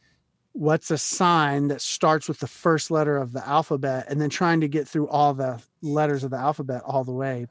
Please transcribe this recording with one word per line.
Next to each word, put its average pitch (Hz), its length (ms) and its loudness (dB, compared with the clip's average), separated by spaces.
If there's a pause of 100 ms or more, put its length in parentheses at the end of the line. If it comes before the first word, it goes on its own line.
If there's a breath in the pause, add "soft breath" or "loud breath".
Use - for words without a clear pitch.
(520)
what's 160 380 0
a 156 80 0
sign 147 720 2
that 139 120 -4
starts - 460 2
with - 140 -6
the 131 60 -4
first - 440 0
letter 151 260 2
of 127 160 -4
the 131 140 -8
alphabet 139 600 0
and 143 120 -2
then 147 100 0
trying 165 300 2
to 151 80 0
get 143 200 -2
through 147 200 -2
all 147 240 4
the 131 300 -6 (180)
letters 147 440 0
of 127 80 -6
the 131 60 -4
alphabet 135 460 -2
all 131 200 2
the 127 80 -6
way, 127 380 -4